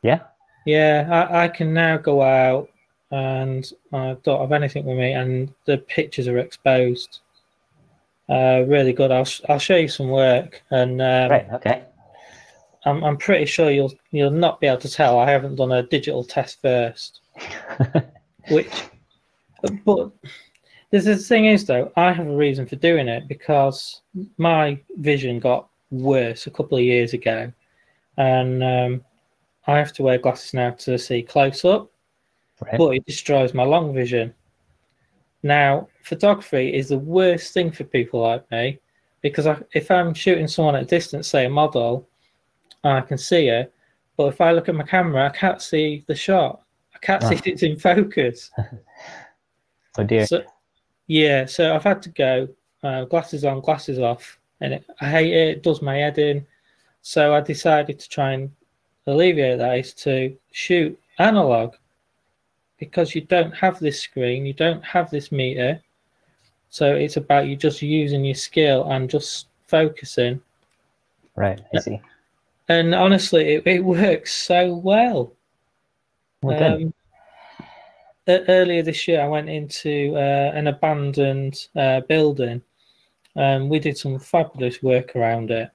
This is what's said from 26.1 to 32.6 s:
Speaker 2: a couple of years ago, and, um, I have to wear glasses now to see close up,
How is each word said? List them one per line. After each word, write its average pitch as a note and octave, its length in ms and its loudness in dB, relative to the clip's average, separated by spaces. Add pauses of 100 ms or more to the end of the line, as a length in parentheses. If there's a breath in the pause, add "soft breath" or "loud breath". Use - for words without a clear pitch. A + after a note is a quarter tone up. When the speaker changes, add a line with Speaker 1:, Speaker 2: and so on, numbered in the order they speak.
Speaker 2:
a C#3+ 40 -14
couple - 260 -4
of B2 60 2
years A#2+ 300 2
ago, A#2 380 -4 (680)
and, B2+ 460 0
um, B2+ 400 -2 (680)
I D3 100 4
have D3 140 -2
to C#3 100 -6
wear B2+ 140 4
glasses - 360 -4
now B2+ 180 0
to B2 260 -4
see A#2+ 260 -4
close C3+ 420 0
up, G3+ 260 2 (680)